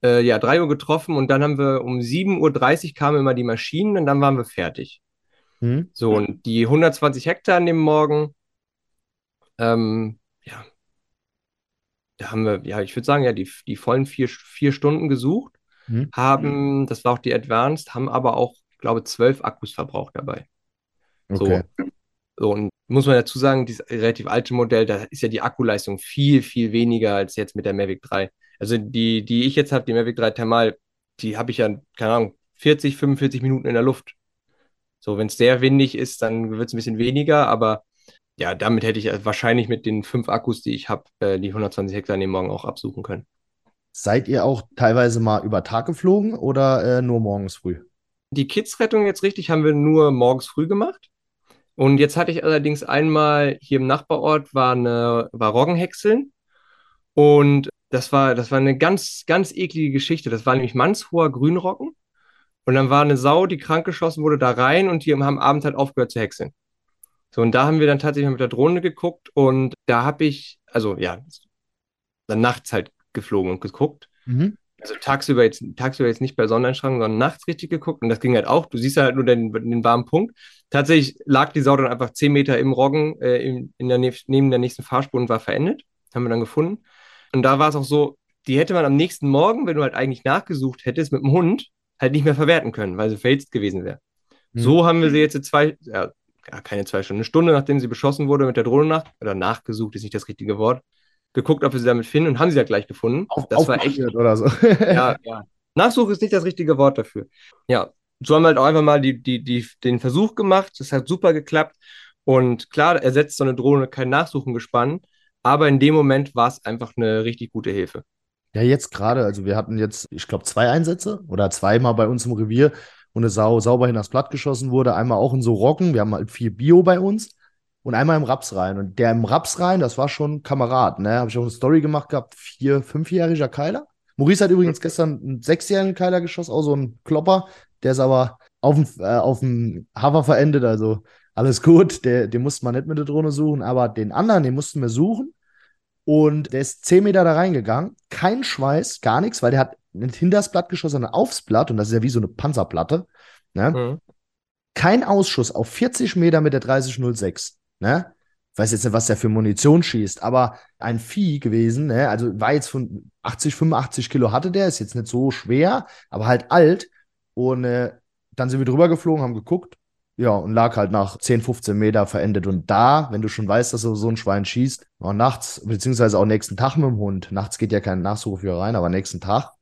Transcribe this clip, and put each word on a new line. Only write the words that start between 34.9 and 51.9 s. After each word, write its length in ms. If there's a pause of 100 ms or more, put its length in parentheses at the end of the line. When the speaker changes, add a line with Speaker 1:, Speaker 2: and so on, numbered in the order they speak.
Speaker 1:
So, 200
wenn's 180
sehr 240
windig 340
ist, 280
dann 260
wird's 240
ein 40
bisschen 200
weniger, 500
aber 360 (540)
ja, 180
damit 280
hätte 140
ich 260
wahrscheinlich 440
mit 180
den 180
fünf 260
Akkus, 340
die 100
ich 160
hab, 200 (100)
äh, 200
die 140
hundertzwanzig 420
Hektar 200
an 60
dem 100
Morgen 180
auch 160
absuchen 380
können. 240 (640)
Speaker 2:
Seid 360
ihr 160
auch 200 (120)
teilweise 440
mal 260
über 180
Tag 220
geflogen 480
oder, 640
äh, 60
nur 160
morgens 360
früh? 280 (480)
Speaker 1:
Die 160
Kids-Rettung 580
jetzt 160
richtig 300
haben 120
wir 100
nur 380
morgens 360
früh 200
gemacht. 420 (640)
Und 240